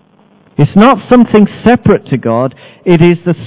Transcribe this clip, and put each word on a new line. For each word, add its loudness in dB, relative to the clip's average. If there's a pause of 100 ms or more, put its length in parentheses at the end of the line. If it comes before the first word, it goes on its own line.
(600)
It's 0
not 2
something 2 (180)
separate -2
to -6
God. -4 (320)
It 0
is 2
the -4 (100)